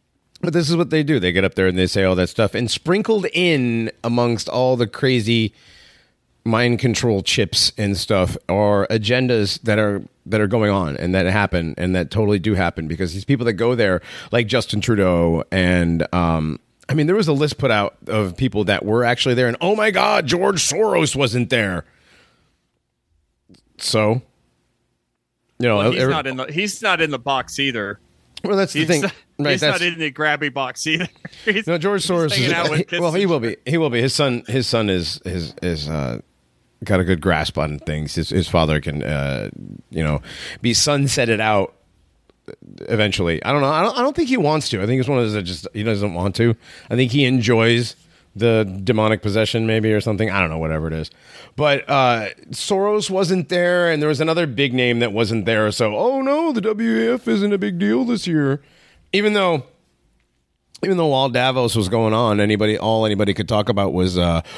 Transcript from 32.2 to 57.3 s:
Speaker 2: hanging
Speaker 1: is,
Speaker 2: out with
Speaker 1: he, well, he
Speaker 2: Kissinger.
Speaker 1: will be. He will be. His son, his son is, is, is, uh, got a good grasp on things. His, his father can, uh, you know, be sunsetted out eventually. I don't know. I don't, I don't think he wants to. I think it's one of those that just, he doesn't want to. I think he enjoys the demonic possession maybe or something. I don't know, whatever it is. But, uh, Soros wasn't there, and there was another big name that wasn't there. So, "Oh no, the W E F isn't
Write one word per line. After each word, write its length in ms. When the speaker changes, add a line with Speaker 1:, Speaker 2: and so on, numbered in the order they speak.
Speaker 2:
hanging 160
Speaker 1:
is, 60
Speaker 2:
out 160
with 200
Speaker 1:
he, 100
well, 120
he 120
Speaker 2:
Kissinger. 60
Speaker 1:
will 100
be. 260
He 120
will 120
be. 120
His 120
son, 340
his 200
son 220
is, 360
is, 360
is, 280
uh, 320
got 160
a 40
good 180
grasp 360
on 220
things. 360
His, 140
his 180
father 340
can, 220
uh, 460
you 140
know, 180
be 120
sunsetted 640
out 340
eventually. 540
I 80
don't 100
know. 100
I 120
don't, 140
I 40
don't 140
think 140
he 80
wants 320
to. 120
I 40
think 140
it's 100
one 80
of 80
those 80
that 100
just, 300
he 100
doesn't 300
want 220
to. 200
I 60
think 160
he 140
enjoys 720
the 280
demonic 380
possession 460
maybe 260
or 80
something. 280
I 100
don't 100
know, 100
whatever 280
it 60
is. 160
But, 340
uh, 400
Soros 580
wasn't 400
there, 420
and 100
there 80
was 120
another 240
big 280
name 260
that 120
wasn't 340
there. 260
So, 260
"Oh 240
no, 320
the 80
W 300
E 220
F 140
isn't 240